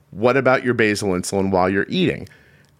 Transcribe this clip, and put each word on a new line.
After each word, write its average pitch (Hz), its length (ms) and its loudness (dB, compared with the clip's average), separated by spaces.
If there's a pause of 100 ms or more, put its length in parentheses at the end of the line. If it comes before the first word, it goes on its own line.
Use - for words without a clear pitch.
(100)
What 123 260 0
about 131 280 2
your 131 100 0
basal 107 360 0
insulin 95 400 -2
while 92 200 2
you're 98 180 -2
eating? 165 400 -4 (520)